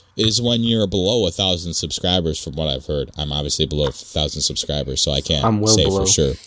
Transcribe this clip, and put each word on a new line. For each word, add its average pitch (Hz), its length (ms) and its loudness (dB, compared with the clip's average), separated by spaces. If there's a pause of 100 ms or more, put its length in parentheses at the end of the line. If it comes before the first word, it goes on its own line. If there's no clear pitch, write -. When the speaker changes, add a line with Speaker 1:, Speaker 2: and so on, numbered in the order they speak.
(160)
Speaker 1:
is 110 260 2
when 120 220 2
you're 113 240 2
below 98 400 2
a 85 40 0
thousand 87 440 -2
subscribers, 85 680 -2
from - 120 -8
what 78 120 -2
I've 67 200 -4
heard. 71 300 -4
I'm 76 140 -4
obviously 73 360 -2
below 76 200 0
a 67 40 -2
thousand 76 500 -4
subscribers, 71 600 -2
so 78 100 2
I 69 100 0
can't 73 240 0
Speaker 2:
I'm 110 160 2
well 110 140 4
Speaker 1:
say 95 100 4
Speaker 2:
below. 95 200 2
Speaker 1:
for - 60 2
sure, 69 220 2 (140)